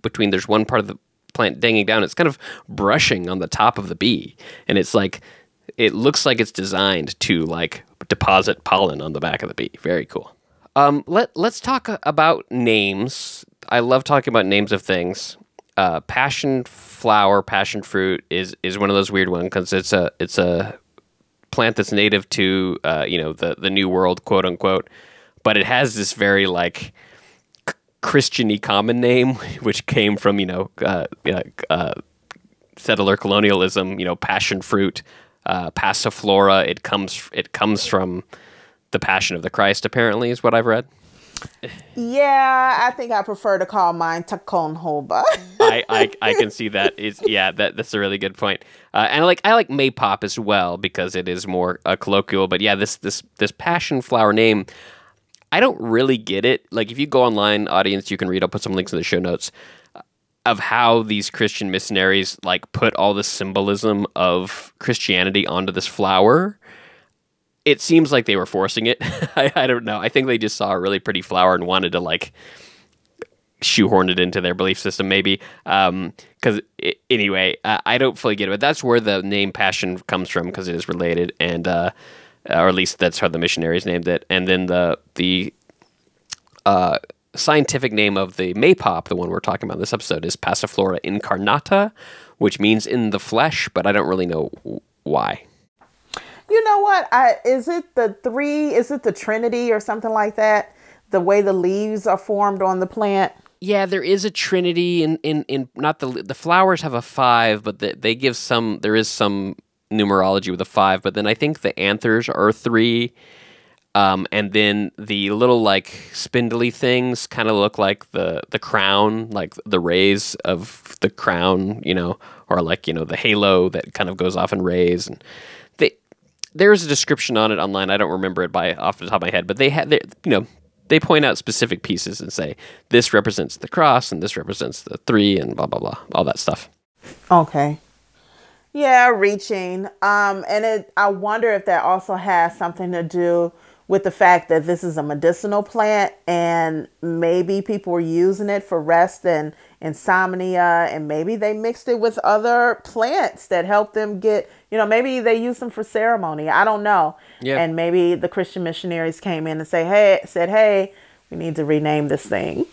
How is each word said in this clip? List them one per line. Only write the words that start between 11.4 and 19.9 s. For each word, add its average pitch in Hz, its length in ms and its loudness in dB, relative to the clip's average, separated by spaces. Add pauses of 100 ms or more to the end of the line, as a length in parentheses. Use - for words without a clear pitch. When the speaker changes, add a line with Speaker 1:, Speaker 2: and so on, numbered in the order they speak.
Speaker 1:
talk 262 280 -4
a-, 208 140 -6
about 156 480 2
names. 110 960 -2 (260)
I 120 80 2
love 127 260 2
talking 139 280 0
about 113 120 4
names 101 280 2
of 95 100 -2
things. 92 560 -4 (400)
Uh, 85 220 0
passion 135 640 -2
flower, 101 800 2
passion 101 400 -2
fruit 95 460 -2
is, 90 340 -6
is 92 140 -4
one 101 140 0
of 101 60 2
those 98 140 2
weird 95 200 2
ones 90 200 -2
'cause 92 220 -4
it's 95 220 -2